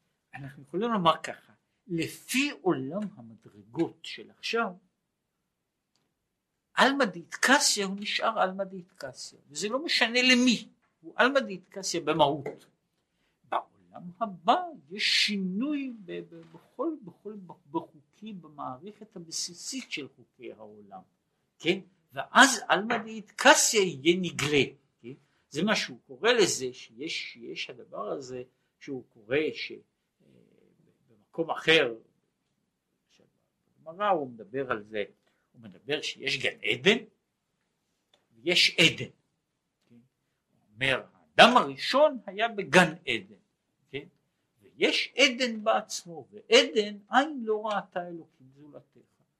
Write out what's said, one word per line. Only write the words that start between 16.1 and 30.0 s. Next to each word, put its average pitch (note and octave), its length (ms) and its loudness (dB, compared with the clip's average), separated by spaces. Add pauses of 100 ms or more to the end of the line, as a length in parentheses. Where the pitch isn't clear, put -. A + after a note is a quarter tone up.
ב-, E3 300 -12 (100)
בכל, - 420 -8 (100)
בכל, - 300 -16 (120)
ב-, D#3+ 60 -18 (180)
בחוקים, E3 720 -10
במערכת D3+ 760 -14
הבסיסית F3 760 -10
של C#3 240 -8
חוקי A#2 360 -18
העולם, G#2 480 -20 (580)
כן? F#3 220 0 (320)
ואז B3+ 560 4
עלמא A3 300 2
דאיטקסיא A3 840 4
יהיה E3+ 400 2
נגלה. D3 420 2 (920)
זה D3 100 -4
מה G#3 140 2
שהוא C3 300 -6
קורא D3 260 0
לזה, C3 400 2
שיש, - 600 -12
שיש B2 380 -12
הדבר - 420 -12
הזה B2+ 300 -8 (360)
שהוא C3 300 -10
קורא A2+ 280 -6 (180)
ש-, - 180 -10
אה, G#2+ 40 -14 (1300)